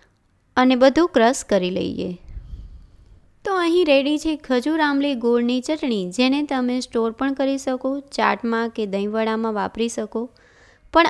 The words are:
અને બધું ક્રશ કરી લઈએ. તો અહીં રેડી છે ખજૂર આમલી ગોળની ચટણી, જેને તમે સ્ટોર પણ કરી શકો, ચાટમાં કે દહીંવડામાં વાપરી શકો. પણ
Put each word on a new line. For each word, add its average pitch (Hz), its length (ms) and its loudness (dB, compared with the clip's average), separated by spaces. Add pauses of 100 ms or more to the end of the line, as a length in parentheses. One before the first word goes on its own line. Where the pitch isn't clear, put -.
(580)
અને 254 180 6
બધું 269 400 6
ક્રશ 240 300 2
કરી 185 340 0
લઈએ. 185 320 -6 (1300)
તો 403 80 -2
અહીં 349 320 2
રેડી 285 320 2
છે 311 180 -2
ખજૂર 285 460 -2
આમલી 285 340 0
ગોળની 240 460 0
ચટણી, 240 480 -4
જેને 262 340 0
તમે 254 360 -2
સ્ટોર 226 320 -2
પણ 269 220 -4
કરી 269 240 -2
શકો, 262 420 -4
ચાટમાં 226 720 -2
કે 220 160 -6
દહીંવડામાં 220 680 -2
વાપરી 208 360 -4
શકો. 226 420 -6 (640)
પણ - 160 6